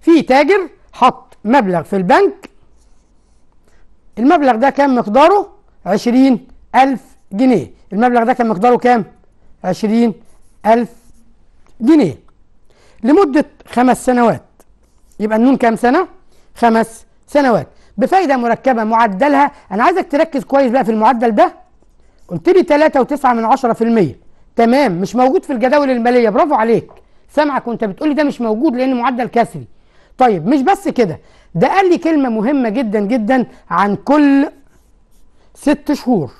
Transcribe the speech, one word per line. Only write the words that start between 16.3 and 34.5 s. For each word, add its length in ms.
خمس 500
سنوات. 400
بفايدة 400
مركبة 460
معدلها، 680
أنا 120
عايزك 280
تركز 320
كويس 280
بقى 140
في 60
المعدل 400
ده. 220
قلت 220
لي 140
تلاتة 380
وتسعة 320
من 120
عشرة 280
في 100
المية. 360
تمام، 460
مش 140
موجود 300
في 80
الجداول 360
المالية، 400
برافو 240
عليك. 380
سامعك 380
وأنت 160
بتقولي 300
ده 100
مش 180
موجود 340
لأن 220
معدل 300
كسري. 400
طيب، 300
مش 140
بس 260
كده، 320
ده 120
قال 220
لي 80
كلمة 320
مهمة 400
جدًا 300
جدًا: 460
"عن 260
كل 540